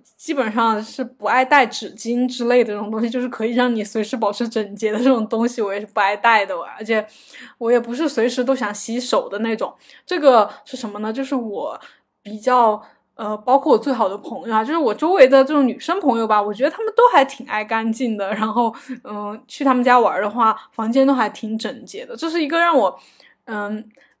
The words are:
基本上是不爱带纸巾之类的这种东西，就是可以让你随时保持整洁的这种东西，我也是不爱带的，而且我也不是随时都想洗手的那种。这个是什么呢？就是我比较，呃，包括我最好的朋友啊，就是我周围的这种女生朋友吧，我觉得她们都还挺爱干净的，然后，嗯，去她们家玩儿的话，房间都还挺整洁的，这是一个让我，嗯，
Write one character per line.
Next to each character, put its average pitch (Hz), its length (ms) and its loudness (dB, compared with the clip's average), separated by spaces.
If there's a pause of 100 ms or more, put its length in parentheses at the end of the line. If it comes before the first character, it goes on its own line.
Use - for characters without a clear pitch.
(160)
基 - 160 -6
本 233 200 -2
上 226 280 0
是 220 220 -8
不 214 240 -10
爱 247 180 4
带 262 220 4
纸 - 300 -10
巾 240 320 -2
之 247 160 -8
类 247 180 4
的 214 100 -4
这 208 60 -6
种 208 140 -8
东 220 100 -4
西， 233 80 -2
就 254 100 -4
是 247 80 -4
可 220 160 -6
以 240 80 -2
让 247 220 2
你 220 80 -2
随 214 220 -4
时 226 120 -6
保 208 160 0
持 233 160 -4
整 208 280 -6
洁 214 160 -2
的 214 60 -2
这 247 60 0
种 240 220 2
东 226 220 0
西， 240 120 -8
我 196 140 -2
也 208 60 -6
是 214 60 -10
不 - 120 -8
爱 208 180 2
带 214 300 2
的， 190 80 -6 (240)
而 220 60 -12
且 220 200 0 (540)
我 233 140 0
也 240 80 4
不 233 120 -6
是 294 160 -2
随 240 200 0
时 247 160 -2
都 262 100 0
想 220 180 -4
洗 226 280 -8
手 226 280 -2
的 208 120 -6
那 226 160 -2
种。 208 180 -6 (320)
这 349 140 -2
个 247 280 6 (160)
是 - 120 -14
什 226 120 -8
么 208 120 -10
呢？ 220 120 -4
就 269 120 -6
是 262 100 -6
我 196 460 -6 (420)
比 208 160 -12
较， 233 420 2 (360)
呃， 214 220 -8
包 254 200 4
括 285 140 2
我 220 60 6
最 285 140 -2
好 220 160 0
的 190 100 -6
朋 - 300 -12
友 226 60 -2
啊， 220 100 2
就 262 80 -4
是 339 60 0
我 247 160 0
周 339 200 0
围 302 120 8
的 262 180 6
这 269 80 -4
种 285 140 4
女 226 100 -2
生 359 220 -4
朋 247 220 0
友 226 40 -2
吧， 214 160 2
我 208 140 -2
觉 220 80 -8
得 302 80 2
她 - 140 -10
们 427 120 -4
都 466 60 6 (100)
还 285 120 6
挺 262 240 -10
爱 214 160 -4
干 226 280 -2
净 226 240 -4
的， 202 180 -4
然 214 120 -2
后， 226 260 0 (300)
嗯， 208 460 -10
去 - 160 -6
她 269 100 4
们 247 80 0
家 247 160 6
玩 220 160 4
儿 185 80 -2
的 208 80 -2
话， 220 260 2 (140)
房 226 220 -4
间 269 120 4
都 269 80 4
还 254 160 0
挺 220 300 -8
整 170 260 -8
洁 - 220 -14
的， 233 100 -14
这 320 140 -6
是 330 100 -2
一 302 60 -2
个 330 140 0
让 339 180 4
我， 190 180 2 (500)
嗯， 214 380 -8 (360)